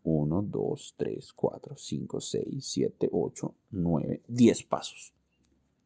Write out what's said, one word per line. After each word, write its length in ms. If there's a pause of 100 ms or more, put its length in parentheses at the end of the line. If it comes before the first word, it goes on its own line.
uno, 400
dos, 520
tres, 380
cuatro, 420
cinco, 460
seis, 460
siete, 440
ocho, 440 (160)
nueve, 560
diez 340
pasos. 520 (720)